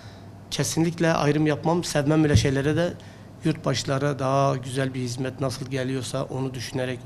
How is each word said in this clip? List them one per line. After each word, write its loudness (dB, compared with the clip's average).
kesinlikle 2
ayrım 4
yapmam. 2
Sevmem 4
öyle 6
şeylere 2
de. 0
Yurtbaşılara 0
daha 2
güzel -4
bir -4
hizmet -4
nasıl -4
geliyorsa -4
onu -4
düşünerek, -4